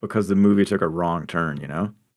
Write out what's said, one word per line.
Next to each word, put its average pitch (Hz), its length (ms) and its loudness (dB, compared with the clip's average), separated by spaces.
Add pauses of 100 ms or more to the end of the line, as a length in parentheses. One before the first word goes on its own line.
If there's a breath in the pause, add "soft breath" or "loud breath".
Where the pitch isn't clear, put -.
because 101 260 -2
the 98 80 2
movie 101 300 6
took 98 160 0
a 85 80 0
wrong 85 360 -4
turn, 80 360 -4
you 71 60 -12
know? 92 260 -6 (240)